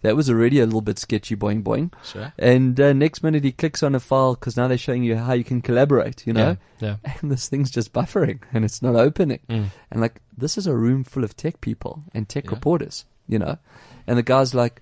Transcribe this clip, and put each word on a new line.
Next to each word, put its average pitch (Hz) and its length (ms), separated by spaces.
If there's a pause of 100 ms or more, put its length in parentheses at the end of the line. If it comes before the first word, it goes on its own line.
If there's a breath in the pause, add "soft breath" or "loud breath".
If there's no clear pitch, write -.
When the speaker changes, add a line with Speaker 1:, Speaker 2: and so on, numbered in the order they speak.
Speaker 1:
That 110 140
was 143 160
already 123 280
a 117 60
little 110 160
bit 104 160
sketchy, - 380
boing, 104 260
boing. 120 300 (120)
Speaker 2:
Sure. 107 360
Speaker 1:
And, 127 400
uh, 143 140
next 151 300
minute 156 200
he 135 80
clicks 156 320
on 139 100
a 131 60
file 131 360
'cause - 220
now 123 100
they're 127 100
showing 123 260
you 113 120
how 123 180
you 123 100
can 123 180
collaborate, 127 640
you 117 80
know? 110 240 (220 soft breath)
Speaker 3:
Yeah, 104 160 (100)
yeah. 139 100
Speaker 1:
<laughs> - 60
And 147 100
this 127 180
thing's 135 200
just - 240
buffering 139 460 (120)
and 110 140
it's - 160
not 123 140
opening. 143 520
Speaker 3:
Mm. 110 180 (260 loud breath)
Speaker 1:
And, 113 100
like, 113 200 (140)
this 143 220
is 190 80
a 147 100
room 123 280
full 127 200
of - 140
tech - 240
people - 420 (120)
and 110 120
tech - 180
Speaker 2:
Yeah. - 60
Speaker 1:
reporters, - 540 (220)
you 110 100
know? 95 200 (500 loud breath)
And 120 100
the 120 60
guy's 131 320
like 120 260